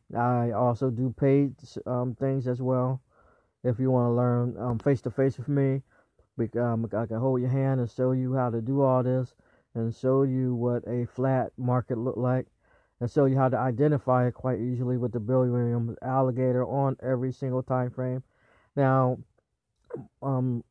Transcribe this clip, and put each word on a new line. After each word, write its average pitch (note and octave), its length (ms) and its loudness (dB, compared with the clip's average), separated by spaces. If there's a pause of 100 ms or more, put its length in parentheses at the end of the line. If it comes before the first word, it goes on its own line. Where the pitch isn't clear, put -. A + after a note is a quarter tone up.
(140)
I A#2+ 380 0
also A#2+ 380 0
do B2 220 -2
paid, C#3 440 2 (300)
um, B2 300 -2
things C3+ 300 -2
as B2 160 -2
well. B2+ 400 0 (600)
If B2 160 0
you C3 100 2
wanna A#2+ 240 4
learn, A#2+ 440 2
um, A#2 220 -2
face-to-face C3+ 580 0
with A#2+ 100 -10
me, C#3 340 0 (540)
we, A2+ 140 -2 (100)
um, A#2 340 0
I A2+ 120 -2
can A2 140 -6
hold C3 200 0
your B2+ 100 0
hand C3+ 300 0
and A#2+ 100 -2
show B2+ 220 0
you B2+ 240 0
how B2+ 140 0
to A2+ 120 -2
do C3+ 200 0
all B2+ 200 4
this B2+ 320 -2 (400)
and A2+ 220 -4
show C3 280 2
you C3 300 0
what A#2+ 320 -2
a A#2+ 200 -4
flat B2+ 520 -2
market B2 400 -2
look A#2+ 200 -4
like B2+ 280 0 (540)
and A#2+ 100 -2
show D3 140 2
you C3+ 140 4
how C3 100 4
to A#2+ 100 0
identify B2+ 680 2
it A#2+ 60 -2
quite B2+ 260 -4
easily B2 380 -2
with A#2 160 -2
the A#2+ 60 -2
Bill B2+ 280 2
Williams A#2+ 540 0
alligator B2+ 640 0
on C3+ 360 -2
every B2+ 300 -2
single B2+ 320 -4
time B2+ 260 -2
frame. B2+ 320 -6 (540)
Now, C3 420 4 (1040)
um, B2+ 500 -2